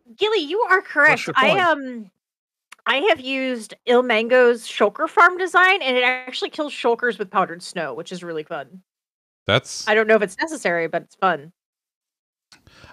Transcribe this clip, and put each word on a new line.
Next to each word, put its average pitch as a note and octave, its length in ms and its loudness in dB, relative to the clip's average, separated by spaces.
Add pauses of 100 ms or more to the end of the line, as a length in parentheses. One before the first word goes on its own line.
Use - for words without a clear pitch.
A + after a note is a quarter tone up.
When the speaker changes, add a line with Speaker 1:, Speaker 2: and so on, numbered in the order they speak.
(160)
Speaker 1:
Gilly, G#4+ 240 0
you E4 300 -4
are F4+ 120 4
correct. D4 460 2
Speaker 2:
What's - 0 -
your E3 100 -8
Speaker 1:
I, C#4 120 4
Speaker 2:
point? F#4+ 120 2
Speaker 1:
um, C4 500 -2 (760)
I B3+ 120 0 (120)
have D#4+ 100 2
used B3+ 540 -6 (140)
Ilmango's A#3+ 800 2
Shulker C4 420 -2
farm F4+ 280 4
design, F#4 440 2
and C4 160 -2
it B3+ 60 2
actually B3+ 480 -4
kills D4 220 -8
Shulkers A#3 440 -2
with G3 140 -10
powdered F3 320 -4
snow, D3+ 300 -8
which D#3+ 180 -12
is F3 120 -12
really D#3+ 200 -8
fun. D#3+ 400 -14 (640)
Speaker 3:
That's - 400 -2
Speaker 1:
I G#3+ 80 2
don't A3 120 2
know A3 80 6
if G#3 60 2
it's G3+ 160 -6
necessary, F#3+ 500 -4
but D#3+ 160 -6
it's - 120 -20
fun. E3+ 360 -2 (1400)